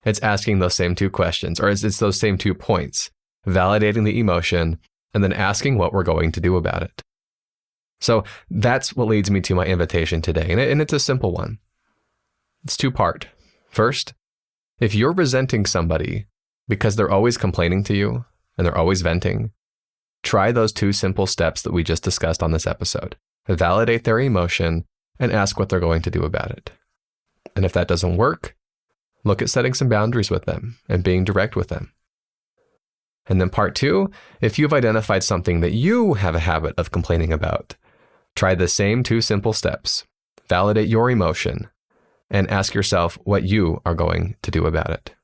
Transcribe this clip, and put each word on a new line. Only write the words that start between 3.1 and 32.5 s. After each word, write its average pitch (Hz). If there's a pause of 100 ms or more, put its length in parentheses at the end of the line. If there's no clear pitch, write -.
validating 104
the 107
emotion 85 (340)
and 101
then 95
asking 104
what 85
we're 95
going 82
to 85
do 90
about 85
it. - (1000)
So 110 (240)
that's 123
what 117
leads 104
me 98
to 92
my 90
invitation 85
today, 82
and 92
it, 127
and 147
it's 147
a 143
simple 127
one. 104 (1040)
It's -
two-part. 123 (420)
First, 123 (680)
if 104
you're 123
resenting 131
somebody 85 (420)
because 104
they're 104
always 110
complaining 90
to 104
you 110 (320)
and 87
they're -
always 90
venting, 90 (720)
try 104
those 113
two 101
simple 98
steps -
that 82
we 85
just 82
discussed 85
on 80
this 80
episode. - (320)
Validate 101
their 113
emotion 87 (320)
and 123
ask 101
what 101
they're 92
going 85
to 87
do 85
about -
it. - (840)
And 95
if 90
that 87
doesn't 87
work, 139 (680)
look 101
at -
setting 127
some 131
boundaries 113
with -
them - (120)
and 92
being 92
direct 95
with 104
them. 87 (1300)